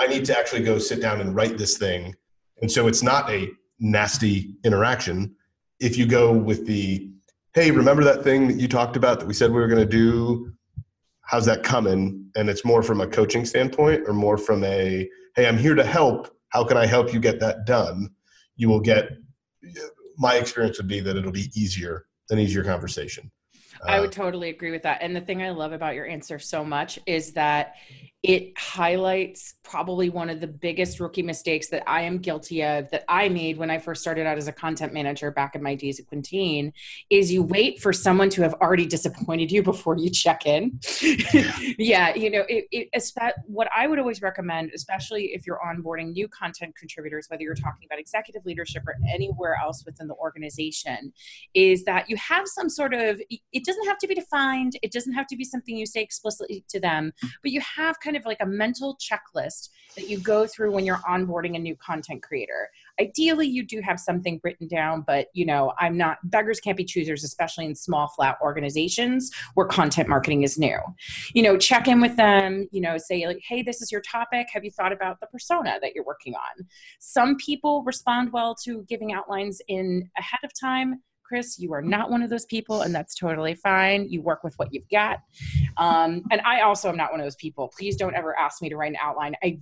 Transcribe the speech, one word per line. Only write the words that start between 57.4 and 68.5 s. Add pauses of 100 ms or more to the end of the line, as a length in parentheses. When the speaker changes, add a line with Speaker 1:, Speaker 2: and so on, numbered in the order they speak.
Speaker 2:
but
you
have
kind
of,
like,
a
mental
checklist (280)
that
you
go
through
when
you're
onboarding
a
new
content
creator. (320)
Ideally,
you
do
have
something
written
down,
but,
you
know,
I'm
not,
beggars
can't
be
choosers,
especially
in
small,
flat
organizations (240)